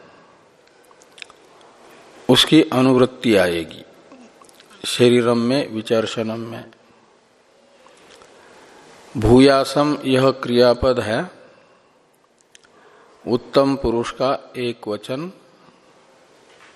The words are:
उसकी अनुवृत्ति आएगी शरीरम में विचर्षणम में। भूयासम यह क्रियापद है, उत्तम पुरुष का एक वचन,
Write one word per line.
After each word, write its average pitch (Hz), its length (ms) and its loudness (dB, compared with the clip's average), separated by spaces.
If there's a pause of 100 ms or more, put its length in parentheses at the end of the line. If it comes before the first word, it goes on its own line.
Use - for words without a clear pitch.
(2250)
उसकी 156 340 4
अनुवृत्ति 127 760 0
आएगी 85 460 -2 (1040)
शरीरम 120 520 2
में 127 300 -2
विचर्षणम 110 720 -4
में। 117 300 -16 (2500)
भूयासम 135 880 4
यह 131 260 0
क्रियापद 120 720 0
है, 117 300 -6 (2000)
उत्तम 135 480 -2
पुरुष 117 340 -4
का - 460 -6
एक 120 320 -10
वचन, 131 440 -10 (1400)